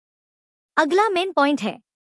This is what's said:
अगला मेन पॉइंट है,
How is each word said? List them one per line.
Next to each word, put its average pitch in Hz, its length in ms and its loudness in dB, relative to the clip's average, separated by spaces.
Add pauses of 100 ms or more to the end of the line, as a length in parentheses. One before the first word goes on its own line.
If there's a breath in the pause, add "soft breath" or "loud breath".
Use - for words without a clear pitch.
(760)
अगला 349 320 2
मेन 381 240 -4
पॉइंट 285 300 0
है, 208 160 -6 (260)